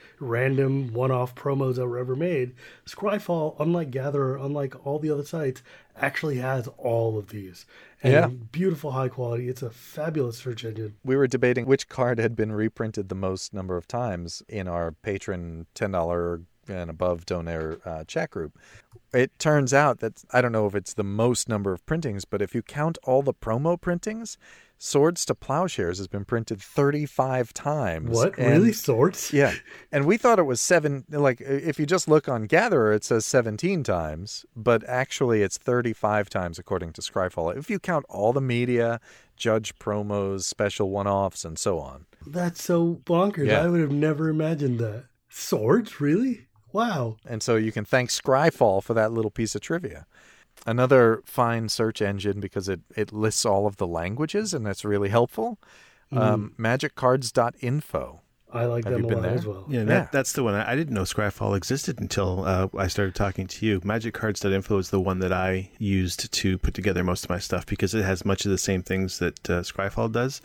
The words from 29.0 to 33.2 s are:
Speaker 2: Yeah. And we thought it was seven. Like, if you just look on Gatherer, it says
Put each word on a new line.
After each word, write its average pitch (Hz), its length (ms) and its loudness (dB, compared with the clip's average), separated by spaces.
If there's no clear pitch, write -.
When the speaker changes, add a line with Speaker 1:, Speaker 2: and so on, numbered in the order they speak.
Speaker 2:
Yeah. 139 200 4
And 143 120 2
we 196 120 4
thought 233 220 6
it 175 40 4
was 127 160 0
seven. 147 500 2
Like, 143 320 2
if 143 380 -2
you 156 60 2
just 165 220 0
look 156 200 6
on 113 200 -2
Gatherer, 156 440 4
it 107 140 2
says 113 200 2